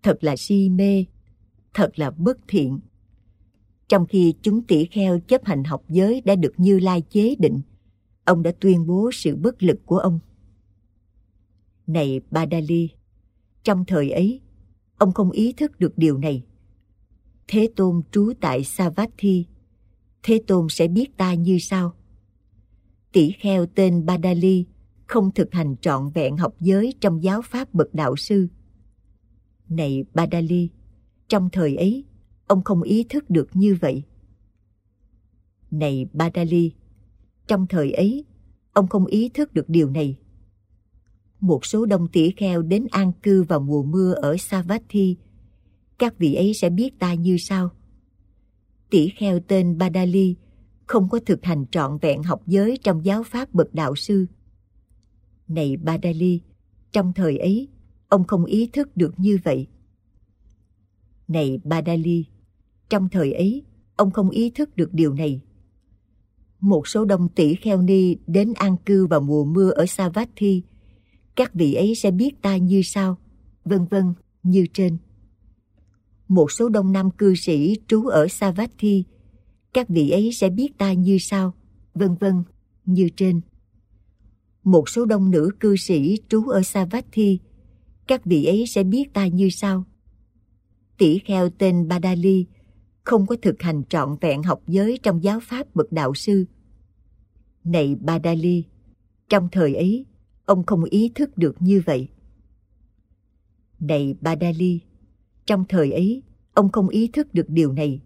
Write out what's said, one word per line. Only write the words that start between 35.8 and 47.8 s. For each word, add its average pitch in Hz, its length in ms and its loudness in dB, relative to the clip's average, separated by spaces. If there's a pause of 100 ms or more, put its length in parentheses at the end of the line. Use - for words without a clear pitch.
Badali, 170 600 -2 (760)
trong 190 200 -2
thời 156 260 -2
ấy, 247 320 -2 (480)
ông 190 160 4
không 190 180 0
ý 226 220 0
thức 294 240 -4
được 156 160 -4
điều 165 220 2
này. 139 280 -4 (1200)
Một 165 240 0
số 226 200 -2
đông 180 220 0
tỷ 165 220 2
kheo 180 320 -2
đến 202 280 -2
an 190 220 0 (100)
cư 190 200 4
vào 160 180 0
mùa 143 220 -2
mưa 180 300 0
ở 143 240 -2
Savatthi. 190 800 -2 (840)
Các 240 200 -2
vị 156 160 2
ấy 202 200 0
sẽ 180 160 -2
biết 220 280 -4
ta 180 160 -2
như 175 240 0
sau. 185 320 -4 (1200)